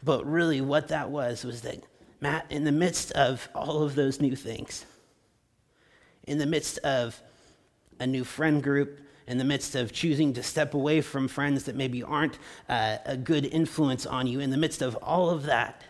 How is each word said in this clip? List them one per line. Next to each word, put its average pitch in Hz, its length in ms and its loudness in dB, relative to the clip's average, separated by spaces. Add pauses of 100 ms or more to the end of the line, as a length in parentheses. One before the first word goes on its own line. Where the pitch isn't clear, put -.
But 131 240 2
really 160 340 2
what 143 280 2
that 147 200 -2
was, 127 360 -4
was 120 160 -8
that, - 240 -10 (360)
Matt, 147 300 -2
in 147 140 -2
the 147 80 4
midst 165 400 2
of 131 420 2
all 151 300 0
of 139 100 -2
those 135 260 2
new 131 140 2
things, - 520 -10 (1400)
in 143 120 -2
the 143 80 2
midst 156 320 -2
of 127 420 0 (800)
a 127 60 -2
new 127 180 0
friend 151 360 2
group, 139 380 0 (280)
in 123 120 -2
the 131 60 0
midst 139 320 0
of 120 160 -2
choosing 151 400 2
to 123 100 -6
step 147 320 -2
away 147 260 4
from 135 280 -2
friends 143 360 0
that 123 120 -8
maybe 127 260 -2
aren't, 147 360 -2 (300)
uh, 110 360 0
a 135 120 -4
good 139 300 2
influence 147 600 0
on 127 200 -2
you, 127 140 -2
in 139 100 -2
the 135 60 0
midst 156 260 0
of 123 140 -2
all 175 340 2
of 156 140 -2
that 117 460 0